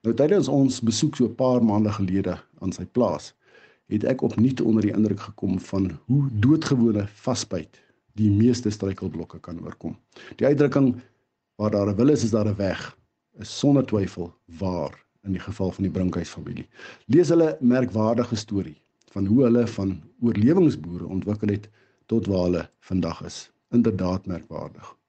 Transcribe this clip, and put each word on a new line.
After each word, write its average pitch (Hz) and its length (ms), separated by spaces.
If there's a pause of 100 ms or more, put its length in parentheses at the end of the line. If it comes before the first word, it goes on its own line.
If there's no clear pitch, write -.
Nou, 113 140
tydens 151 320
ons 135 340
besoek 120 340
so 123 100
'n 107 100
paar 127 280
maande 104 280
gelede 95 460 (240)
aan 95 100
sy 92 140
plaas, 92 480 (540)
het 107 160
ek 127 180
opnuut 127 400
onder 110 200
die 104 120
indruk 104 260
gekom 95 400
van 95 460
hoe 135 260
doodgewone 117 760
vasbyt - 760 (320)
die 107 180
meeste 117 380
struikelblokke 92 680
kan 85 240
oorkom. 82 340 (380)
Die 123 120
uitdrukking, 139 540 (540)
"Waar 107 160
daar 101 160
'n 101 80
wil 127 140
is, 151 140
is 107 80
daar 107 160
'n 101 80
weg," - 420 (420)
is - 200
sonder 143 260
twyfel 90 480 (120)
waar 85 600 (180)
in 98 80
die 92 100
geval 95 300
van - 120
die 90 80
Brinkhuis 87 380
familie. - 380 (380)
Lees 151 240
hulle 165 300
merkwaardige 117 760
storie 95 460 (300)
van 98 140
hoe 117 180
hulle 120 240
van 95 340 (200)
oorlewingsboere 104 880
ontwikkel 101 400
het 101 220 (360)
tot 113 200
waar 95 180
hulle 90 260 (100)
vandag 85 460
is. - 260 (200)
Inderdaad 95 540
merkwaardig. 80 720 (120)